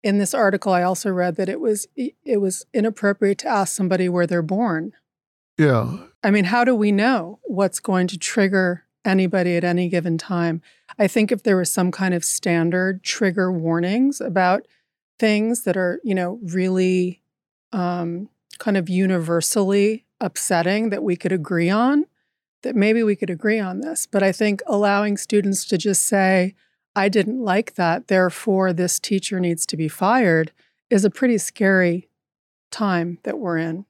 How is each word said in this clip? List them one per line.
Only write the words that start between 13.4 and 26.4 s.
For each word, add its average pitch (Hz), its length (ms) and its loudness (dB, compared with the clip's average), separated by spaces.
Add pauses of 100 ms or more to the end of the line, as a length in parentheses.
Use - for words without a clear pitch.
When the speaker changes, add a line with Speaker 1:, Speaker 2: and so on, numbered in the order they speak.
Speaker 1:
warnings 180 680 0
about 185 460 0 (500)
things 220 460 0
that 185 140 0
are, 185 260 -2
you 208 100 -2
know, 185 280 -4
really, 185 800 0 (500)
um, 175 560 -4 (300)
kind 208 180 -2
of 180 140 -2
universally 190 1160 0 (140)
upsetting 190 680 -2
that 196 140 -4
we 185 120 0
could 170 160 -4
agree 170 380 0
on, 262 360 2 (580)
that - 120 -6
maybe 220 280 2
we 208 120 2
could 180 140 -6
agree 208 300 -2
on 190 220 -6
this. 311 260 -8
But 196 160 0
I 190 80 4
think 208 340 0
allowing 202 500 2
students 196 500 0
to - 120 -2
just 190 260 0
say, 190 520 2 (400)